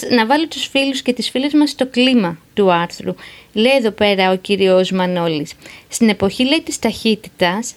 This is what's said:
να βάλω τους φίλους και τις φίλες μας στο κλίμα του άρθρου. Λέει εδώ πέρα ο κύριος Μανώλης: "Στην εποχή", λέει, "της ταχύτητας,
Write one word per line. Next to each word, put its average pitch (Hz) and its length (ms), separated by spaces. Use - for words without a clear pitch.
να 220 100
βάλω 302 220
τους - 180
φίλους 269 360
και 247 100
τις - 180
φίλες 277 220
μας 294 180
στο 269 160
κλίμα 240 520
του 190 180
άρθρου. 175 420
Λέει 240 240
εδώ 220 140
πέρα 196 400
ο 190 60
κύριος 185 540
Μανώλης: 175 600
"Στην 226 200
εποχή", 196 360
λέει, 302 160
"της 320 180
ταχύτητας, 208 1000